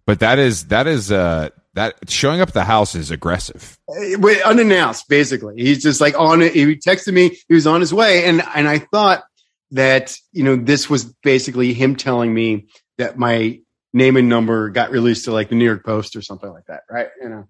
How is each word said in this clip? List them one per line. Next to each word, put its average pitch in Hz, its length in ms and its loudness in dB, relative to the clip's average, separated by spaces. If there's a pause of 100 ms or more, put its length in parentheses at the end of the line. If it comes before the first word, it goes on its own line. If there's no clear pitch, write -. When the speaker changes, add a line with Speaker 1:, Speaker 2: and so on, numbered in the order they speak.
Speaker 1:
but 104 160 0
that 120 180 2
is, 110 280 0
that 117 200 0
is, 117 240 -4
uh, 85 380 0 (240)
that 104 220 -6 (140)
showing 156 320 -2
up 185 80 2
at - 60 -16
the 92 100 0
house 107 300 2
is 80 160 -8
aggressive. - 680 -8 (100)
Speaker 2:
Uh, 196 300 -6
wait, 202 240 4
unannounced, 196 680 2
basically. 135 480 0
He's 131 260 0
just, 147 180 0
like, 147 180 2
on 165 240 4
it. 165 100 2
He 151 240 2
texted 185 380 -2
me. 180 240 2 (100)
He 165 60 4
was 156 120 4
on 165 140 2
his 160 140 -2
way. 196 320 2
And, 175 160 2 (120)
and 147 140 0
I 147 100 0
thought 196 460 0 (480)
that, 131 440 0 (160)
you 160 120 -4
know, 135 120 2
this 131 320 0
was 127 160 -2
basically 127 720 -2
him 131 220 0
telling 120 360 -2
me 113 340 -4 (320)
that 120 200 -8
my 117 420 -2 (320)
name 131 240 4
and 123 120 4
number 113 420 0
got 120 200 -2
released 120 360 0
to, 117 60 -4
like, 107 160 -4
the 120 60 -4
New 117 100 2
York 110 200 -2
Post 107 320 -6
or 101 60 -12
something 98 280 -16
like 85 160 -20
that, 76 240 -18
right? 117 180 -8 (120)
You 123 80 -14
know? 101 220 -16